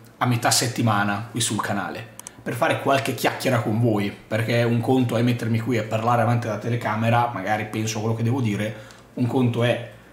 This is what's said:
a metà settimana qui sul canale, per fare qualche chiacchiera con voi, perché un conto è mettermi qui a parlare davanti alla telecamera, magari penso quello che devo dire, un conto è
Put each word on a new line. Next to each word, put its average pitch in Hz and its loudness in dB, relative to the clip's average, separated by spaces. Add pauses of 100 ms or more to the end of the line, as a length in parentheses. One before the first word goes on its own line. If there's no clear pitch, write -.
(180)
a - -2
metà 123 2
settimana 107 0
qui 120 -4
sul 107 -2
canale, 101 -6 (260)
per - -6
fare 135 0
qualche 135 0
chiacchiera 127 0
con 113 0
voi, 104 2 (120)
perché 117 0
un 117 2
conto 123 2
è 117 2
mettermi 117 0
qui 117 0
a 107 -2
parlare 113 2
davanti 117 2
alla 104 -4
telecamera, 117 0
magari 104 -2
penso 110 -4
quello 113 0
che 120 -4
devo 127 0
dire, 104 -2 (400)
un 123 0
conto 120 2
è 117 0 (220)